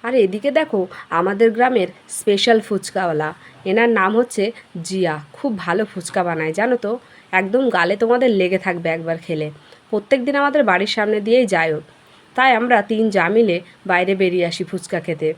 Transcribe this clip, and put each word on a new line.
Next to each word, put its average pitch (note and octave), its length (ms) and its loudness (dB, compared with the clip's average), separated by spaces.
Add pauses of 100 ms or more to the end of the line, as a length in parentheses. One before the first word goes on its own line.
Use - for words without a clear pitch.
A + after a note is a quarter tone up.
আর A#3+ 80 -4 (100)
এদিকে G3+ 260 0 (100)
দেখো D4+ 200 -2 (400)
আমাদের G3 280 2 (100)
গ্রামের A#3+ 320 2 (280)
স্পেশাল G3+ 400 2 (100)
ফুচকাওয়ালা, F3 600 -2 (400)
এনার A3+ 200 2 (100)
নাম F#3+ 200 2
হচ্ছে B3 240 -2 (440)
জিয়া, F3+ 280 -2 (220)
খুব C#4 140 -4 (120)
ভালো F3+ 280 0
ফুচকা F#3 360 -6
বানায় D#3+ 320 -2
জানো A#3+ 160 0 (100)
তো, G3+ 60 -2 (480)
একদম G3+ 240 0 (120)
গালে F3+ 280 2
তোমাদের B3 260 2 (100)
লেগে F3+ 260 0
থাকবে F3 300 -4
একবার E3 300 -6
খেলে। D#3 220 -4 (420)
প্রত্যেক A3 360 0
দিন C#4 160 0
আমাদের C#4+ 280 2
বাড়ির F#3+ 280 2
সামনে G#3+ 200 0 (100)
দিয়েই A#3+ 260 4
যায় E3 240 0
ও, - 20 -6 (560)
তাই C4 240 4
আমরা A#3+ 180 2 (140)
তিন A3 120 2 (120)
জা F3 100 4 (100)
মিলে G#3+ 220 4 (340)
বাইরে F#3 300 2
বেরিয়ে F3+ 280 2
আসি E3+ 200 -6
ফুচকা F3+ 360 -6
খেতে D#3 320 -4